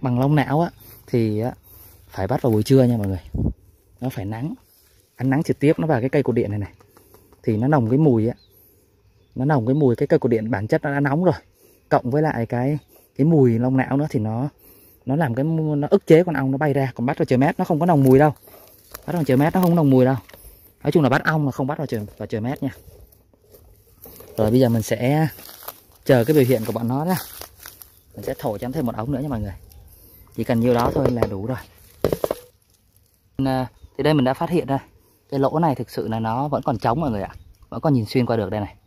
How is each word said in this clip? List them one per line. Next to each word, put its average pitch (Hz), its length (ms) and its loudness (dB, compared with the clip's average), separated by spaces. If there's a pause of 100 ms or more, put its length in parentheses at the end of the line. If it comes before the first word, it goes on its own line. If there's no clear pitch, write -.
bằng 123 200 0
lông 139 140 2
não 139 260 2
á, 170 100 -2 (360)
thì 110 340 0
á, 120 120 -4 (560)
phải 95 180 -6
bắt 127 160 -2
vào 120 100 2
buổi 107 100 2
trưa 131 220 4
nha 120 120 2
mọi 101 100 -4
người. 95 140 -4 (800)
Nó 127 80 -6
phải 110 160 -8
nắng, 117 300 -8 (640)
ánh 131 140 -2
nắng 131 120 0
trực - 160 -2
tiếp 147 200 2
nó 170 80 -2
vào 147 140 0
cái 127 80 -2
cây 143 140 0
cột 120 120 -2
điện 107 160 -2
này 104 80 -6
này, 101 140 -8 (720)
thì 110 140 0
nó 117 120 0
nồng 131 220 2
cái 131 80 2
mùi 120 300 4
á, - 60 -4 (1000)
nó 120 100 -6
nồng 139 220 0
cái 131 80 2
mùi 135 220 2
cái 147 100 -2
cây 160 120 4
cột 127 120 -2
điện, 110 200 0
bản 104 160 -4
chất 156 160 0
nó 147 100 -4
đã 143 80 -2
nóng 143 240 0
rồi, 170 100 2 (540)
cộng 139 220 0
với 147 120 2
lại 120 240 -2
cái, 127 320 -2 (380)
cái 135 80 0
mùi 135 340 4
lông 131 180 0
não 131 200 0
nữa 147 140 -2
thì 131 100 -4
nó 110 280 -4 (580)
nó 131 100 -2
làm 147 180 -2
cái 131 100 -2
mu-, 156 360 -2
nó 143 100 -4
ức - 160 2
chế 165 180 8
con 175 100 -4
ong 135 160 -2
nó 135 80 -2
bay 147 140 0
ra, 135 220 -2
còn 117 120 -4
bắt 143 120 -2
vào 160 60 -2
trời 127 140 2
mát 139 200 2
nó 180 60 -2
không 160 160 0
có 170 60 0
nồng 160 160 4
mùi 131 160 8
đâu. 147 140 4 (760)
Bắt - 60 -8
vào 170 120 -2
trời 127 120 2
mát 151 180 2
nó 190 60 0
không 175 160 4
nồng 151 140 4
mùi 127 140 6
đâu. 131 120 2 (680)
Nói 143 100 -2
chung 170 100 4
là 131 60 4
bắt 131 160 0
ong 156 220 0
là 127 60 -2
không 135 140 -4
bắt 147 120 -6
vào 147 80 -6
trời, 107 200 -6 (120)
vào 104 80 -10
trời 107 140 -6
mát 123 220 -6
nha. - 80 -4 (1700)
Rồi 110 140 0
bây 123 100 4
giờ 127 80 4
mình 117 140 0
sẽ 131 460 0 (760)
chờ 123 200 4
cái 151 100 2
biểu 143 100 6
hiện 120 220 2
của 120 60 -2
bọn 113 160 -4
nó 135 160 -2
ra. 180 120 -2 (1000)
Mình 104 100 -14
sẽ - 140 -6
thổi 107 200 -4
cho 120 100 -8
nó 127 40 -6
thêm 143 140 -4
một 113 100 -6
ống 120 160 -4
nữa 127 100 -4
nha 151 60 -8
mọi 120 120 -6
người. 101 140 -8 (840)
Chỉ 113 80 -6
cần 117 160 0
nhiêu 120 140 2
đó 120 200 2
thôi 139 160 0
là 117 200 -4
đủ 101 160 -8
rồi. 123 120 -6 (1900)
À, 131 220 -2 (320)
thì 143 60 -4
đây 151 100 2
mình 143 100 2
đã 127 100 0
phát 170 160 -6
hiện 160 160 0
ra. 135 120 -2 (520)
Cái 139 100 -4
lỗ 139 180 0
này 160 160 2
thực 123 160 -8
sự - 180 -6
là 113 100 -4
nó 113 300 -4
vẫn 143 140 -4
còn 127 160 -2
trống 123 220 -2
mọi 151 100 -4
người 104 120 -4
ạ. 90 120 -12 (340)
Vẫn - 120 -12
còn 151 140 0
nhìn 113 120 0
xuyên 120 200 0
qua 117 100 -2
được 101 140 -2
đây 107 100 -4
này. 98 140 -8 (120)